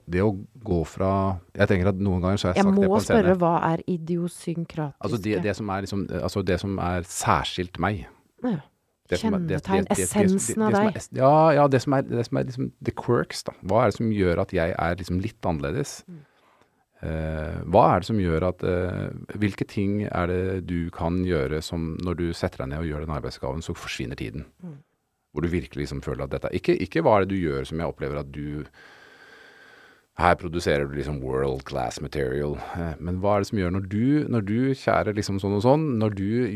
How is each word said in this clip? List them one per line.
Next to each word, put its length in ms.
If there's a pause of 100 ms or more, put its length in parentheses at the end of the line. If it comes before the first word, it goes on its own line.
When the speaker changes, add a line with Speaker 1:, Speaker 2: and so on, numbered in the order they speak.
Speaker 1:
det 180
å 140 (240)
gå 260
fra, 260 (420)
jeg 180
tenker 200
at 100
noen 200
ganger 220
så 80
har 80
jeg 20
Speaker 2:
Jeg 80
Speaker 1:
sagt 80
det 80
Speaker 2:
må 80
Speaker 1:
på 60
en 80
scene. 160
Speaker 2:
spørre, 160
hva 140 (120)
er 220
idiosynkratiske? 1120
Speaker 1:
Altså 240
det, 160
det 160
som 160
er 140
liksom, 160 (140)
altså 280
det 160
som 180
er 300
særskilt 720
meg. 220 (400)
Speaker 2:
Ja. 160 (520)
Speaker 1:
Det 80
som 160
er, 60
det, 80
det, 160
Speaker 2:
Kjennetegn, 240
Speaker 1:
det, 0
det, 80
det, 80
Speaker 2:
essensen 580
av 80
Speaker 1:
det 60
som 80
er 80
Speaker 2:
deg. 80
Speaker 1:
es-, 140
ja, 160 (260)
ja, 100
det 160
som 140
er, 100
det 220
som 100
er 80
liksom 300
the 180
quirks 480
da. 120 (100)
Hva 160
er 100
det 60
som 180
gjør 300
at 100
jeg 220
er 240
liksom 180
litt 320
annerledes? 520
Speaker 2:
Mm. 180 (800)
Speaker 1:
Eh, 640
hva 220
er 180
det 20
som 140
gjør 260
at, 160
eh, 720
hvilke 320
ting 360
er 280
det 100 (260)
du 100 (140)
kan 340
gjøre 400
som 300 (100)
når 160
du 100
setter 320
deg 80
ned 140
og 80
gjør 160
den 80
arbeidsoppgaven, 500
så 80
forsvinner 460
tiden? 260 (160)
Speaker 2:
Mm. 140 (580)
Speaker 1:
Hvor 80
du 80
virkelig 380
liksom 180
føler 220
at 80
dette, 180
ikke, 240
ikke 240
hva 160
er 80
det 80
du 60
gjør 260
som 160
jeg 80
opplever 320
at 80
du, 320 (1600)
her 160
produserer 480
du 140
liksom 260
world 400
class 400
material. 540 (180)
Eh, 140 (100)
men 220
hva 160
er 20
det 80
som 80
gjør 160
når 160
du, 140 (260)
når 160
du, 120 (200)
kjære 400
liksom 240
sånn 160
og 80
sånn, 200 (180)
når 160
du 80 (300)